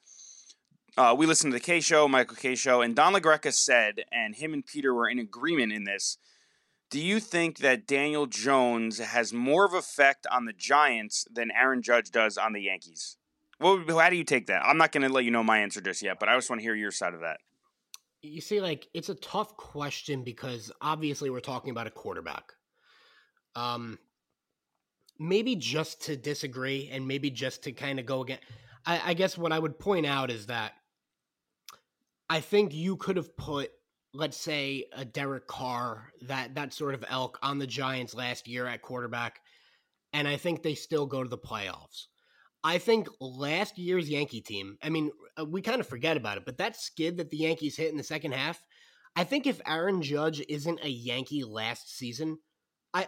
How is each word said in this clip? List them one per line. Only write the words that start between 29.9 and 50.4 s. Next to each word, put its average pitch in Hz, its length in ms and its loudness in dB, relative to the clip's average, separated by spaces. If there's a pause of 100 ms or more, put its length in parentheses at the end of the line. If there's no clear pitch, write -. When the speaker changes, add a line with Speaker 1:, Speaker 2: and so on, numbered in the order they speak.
Speaker 2:
out 139 240 0
is 110 160 -8
that 110 260 -4 (1600)
I 160 120 0
think 202 340 4
you 175 220 -2
could 196 220 -2
have - 180 -8
put, 139 340 -6 (420)
let's 143 240 -4
say, 139 560 -4
a - 120 -10
Derek 139 420 -6
Carr, 120 640 -6 (100)
that, 131 340 -6
that 143 160 -6
sort 143 220 -4
of 120 140 -10
elk 127 320 -4
on 139 200 -2
the 135 80 -4
Giants 131 460 -4
last 123 340 -6
year 123 180 -4
at 120 160 -8
quarterback, 120 560 -6 (760)
and 147 140 0
I 143 100 0
think 165 280 -2
they 156 100 0
still 147 320 -2
go 131 160 -4
to 127 60 -6
the 117 100 -8
playoffs. - 680 -10 (580)
I 170 140 2
think 226 280 2 (140)
last 143 580 -4
year's 175 320 0
Yankee 139 300 -2
team, 98 420 -10
I 151 60 -6
mean, 156 240 0 (260)
uh, 160 60 -8
we 170 180 -6
kinda 226 220 -2
forget 147 320 -2
about 107 200 -4
it, 95 80 -12
but 127 140 -12
that 208 160 -4
skid 170 440 -4
that 160 120 -6
the 156 60 -8
Yankees 156 400 -2
hit 156 160 -2
in 156 40 -4
the 143 60 -6
second 156 300 -6
half, 139 280 -4 (540)
I 175 80 2
think 247 240 0
if 262 180 0
Aaron 175 380 0
Judge 147 460 -2